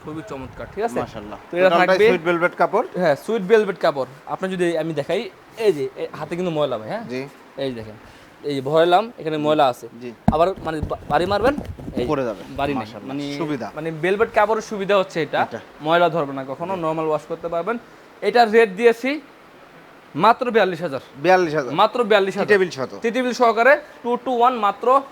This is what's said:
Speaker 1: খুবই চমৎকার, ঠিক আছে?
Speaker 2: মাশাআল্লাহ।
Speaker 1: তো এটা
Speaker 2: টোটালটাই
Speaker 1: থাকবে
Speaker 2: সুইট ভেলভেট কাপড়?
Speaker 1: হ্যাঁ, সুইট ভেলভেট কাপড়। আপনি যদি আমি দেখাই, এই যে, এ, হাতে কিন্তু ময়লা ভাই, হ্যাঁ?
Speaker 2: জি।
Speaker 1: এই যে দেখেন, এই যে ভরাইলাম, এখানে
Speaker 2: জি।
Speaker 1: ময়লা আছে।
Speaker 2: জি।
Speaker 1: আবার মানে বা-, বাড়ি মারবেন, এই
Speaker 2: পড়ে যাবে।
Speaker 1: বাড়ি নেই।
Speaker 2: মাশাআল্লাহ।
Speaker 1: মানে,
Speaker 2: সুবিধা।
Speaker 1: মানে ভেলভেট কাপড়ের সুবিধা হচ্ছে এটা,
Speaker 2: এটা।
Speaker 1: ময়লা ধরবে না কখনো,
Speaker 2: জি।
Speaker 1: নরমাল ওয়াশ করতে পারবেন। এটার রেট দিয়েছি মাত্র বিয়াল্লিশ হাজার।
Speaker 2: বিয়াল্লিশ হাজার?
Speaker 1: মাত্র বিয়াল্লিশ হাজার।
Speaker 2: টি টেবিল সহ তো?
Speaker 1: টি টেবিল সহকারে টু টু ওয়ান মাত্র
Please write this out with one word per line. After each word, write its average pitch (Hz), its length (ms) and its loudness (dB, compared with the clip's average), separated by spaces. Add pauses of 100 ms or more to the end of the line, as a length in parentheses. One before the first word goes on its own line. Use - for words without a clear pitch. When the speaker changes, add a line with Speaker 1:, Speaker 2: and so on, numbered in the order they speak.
Speaker 1:
খুবই 156 260 -10
চমৎকার, 131 460 -12
ঠিক 196 80 -4
আছে? 233 160 -4
Speaker 2:
মাশাআল্লাহ। 104 400 -10 (120)
Speaker 1:
তো 170 60 -4
এটা 185 120 6
Speaker 2:
টোটালটাই 180 180 4
Speaker 1:
থাকবে 190 200 6
Speaker 2:
সুইট 185 140 2
ভেলভেট 170 340 0
কাপড়? 190 400 2
Speaker 1:
হ্যাঁ, 170 200 2 (100)
সুইট 220 160 -2
ভেলভেট 196 380 2
কাপড়। 143 260 0 (200)
আপনি 185 240 -6
যদি 175 280 -2
আমি 160 160 -4
দেখাই, 170 360 -4 (280)
এই 214 160 2
যে, 135 220 -4
এ, 160 180 -8
হাতে 156 220 -8
কিন্তু 175 160 -4
ময়লা 143 260 -2
ভাই, 110 120 -10
হ্যাঁ? 214 140 -8
Speaker 2:
জি। 131 240 -8 (300)
Speaker 1:
এই 135 120 -4
যে - 20 -6
দেখেন, 110 220 -12 (500)
এই 143 120 -4
যে 135 60 -4
ভরাইলাম, 175 560 2
এখানে 156 200 -6
Speaker 2:
জি। 147 60 -2
Speaker 1:
ময়লা 151 240 4
আছে। 120 200 -4 (140)
Speaker 2:
জি। 123 100 -12 (200)
Speaker 1:
আবার 160 160 4 (160)
মানে 160 180 -6
বা-, 151 160 -6 (120)
বাড়ি 151 160 2
মারবেন, 202 300 0 (400)
এই 123 120 -2
Speaker 2:
পড়ে 139 180 0
যাবে। 98 240 -6
Speaker 1:
বাড়ি 139 240 -4
নেই। 131 60 -4
Speaker 2:
মাশাআল্লাহ। 113 360 -10
Speaker 1:
মানে, 143 220 -8
Speaker 2:
সুবিধা। 143 380 -6
Speaker 1:
মানে 160 160 -8
ভেলভেট 190 420 0
কাপড়ের 214 280 2
সুবিধা 202 360 -2
হচ্ছে 190 240 -2
এটা, 147 200 -2
Speaker 2:
এটা। 120 180 -4 (220)
Speaker 1:
ময়লা 170 280 4
ধরবে 151 240 -4
না 135 140 -8
কখনো, 170 280 -8
Speaker 2:
জি। 175 60 -6
Speaker 1:
নরমাল 160 240 -2
ওয়াশ 151 220 -2
করতে 170 200 -8
পারবেন। 170 300 -4 (440)
এটার 214 300 4
রেট 226 180 6
দিয়েছি 233 520 0 (920)
মাত্র 226 360 2
বিয়াল্লিশ 185 300 2
হাজার। 139 180 -4 (160)
Speaker 2:
বিয়াল্লিশ 170 400 4
হাজার? 135 180 -2
Speaker 1:
মাত্র 220 300 2
বিয়াল্লিশ 196 320 2
হাজার। 190 120 -2
Speaker 2:
টি 208 60 6
টেবিল 190 160 4
সহ 131 160 -6
তো? 101 160 -12
Speaker 1:
টি 233 100 -2
টেবিল 247 220 -2
সহকারে 240 480 4 (220)
টু 240 220 -2
টু 254 120 -2
ওয়ান 247 160 4
মাত্র 233 480 2 (100)